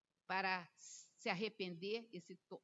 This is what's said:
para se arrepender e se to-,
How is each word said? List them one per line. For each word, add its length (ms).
para 420
se 500
arrepender 840
e 80
se 160
to-, 160